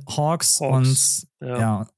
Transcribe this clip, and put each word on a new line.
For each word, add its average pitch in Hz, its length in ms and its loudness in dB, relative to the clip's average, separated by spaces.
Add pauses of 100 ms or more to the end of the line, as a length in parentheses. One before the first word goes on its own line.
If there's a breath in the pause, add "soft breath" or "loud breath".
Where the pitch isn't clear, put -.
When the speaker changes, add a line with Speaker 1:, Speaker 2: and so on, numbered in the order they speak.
Speaker 1:
Hawks 156 500 0
Speaker 2:
Hawks, 135 680 2 (120)
Speaker 1:
und 131 80 -12
Speaker 2:
ja. 123 120 -4
Speaker 1:
ja, 110 280 0 (100)